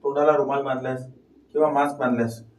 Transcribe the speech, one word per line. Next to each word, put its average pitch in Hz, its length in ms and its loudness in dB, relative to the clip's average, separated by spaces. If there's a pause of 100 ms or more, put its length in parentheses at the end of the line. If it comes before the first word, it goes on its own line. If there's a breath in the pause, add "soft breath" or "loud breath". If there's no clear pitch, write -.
तोंडाला 147 280 2
रुमाल 139 300 0
बांधल्यास 131 440 -6 (460)
किंवा 151 180 2
मास्क 143 280 0
बांधल्यास 117 440 -2 (160)